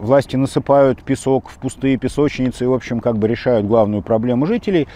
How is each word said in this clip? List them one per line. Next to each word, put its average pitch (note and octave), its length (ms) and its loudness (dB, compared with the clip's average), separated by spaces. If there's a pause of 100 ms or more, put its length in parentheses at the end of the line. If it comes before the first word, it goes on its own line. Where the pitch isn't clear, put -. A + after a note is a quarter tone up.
власти C3 340 2
насыпают C3+ 680 2
песок C3+ 460 -2
в - 100 -20
пустые C3+ 380 -2
песочницы B2+ 680 -2
и, B2 60 0
в B2+ 40 2
общем, A#2 280 -4
как A#2 180 -2
бы G#2+ 80 2
решают A2+ 400 0
главную G#2 360 2
проблему A#2+ 440 0
жителей. F#3+ 500 0